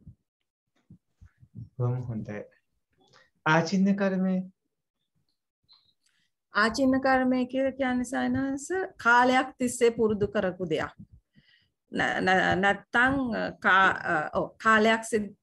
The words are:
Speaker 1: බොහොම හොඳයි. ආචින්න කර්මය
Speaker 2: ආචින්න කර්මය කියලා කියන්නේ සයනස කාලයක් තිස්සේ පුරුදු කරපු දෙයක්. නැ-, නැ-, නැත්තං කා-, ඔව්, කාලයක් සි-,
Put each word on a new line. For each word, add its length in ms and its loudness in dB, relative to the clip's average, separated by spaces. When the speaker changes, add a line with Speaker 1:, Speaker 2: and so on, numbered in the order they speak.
Speaker 1:
බොහොම 320 -4
හොඳයි. 400 -10
ආචින්න 500 2
කර්මය 400 -2
Speaker 2:
ආචින්න 440 2
කර්මය 460 2
කියලා 260 -2
කියන්නේ 380 -4
සයනස 560 -4
කාලයක් 600 4
තිස්සේ 340 0
පුරුදු 380 0
කරපු 400 -4
දෙයක්. 260 -4
නැ-, 280 -2
නැ-, 360 2
නැත්තං 580 0
කා-, 760 2
ඔව්, 140 -2
කාලයක් 460 4
සි-, 380 -4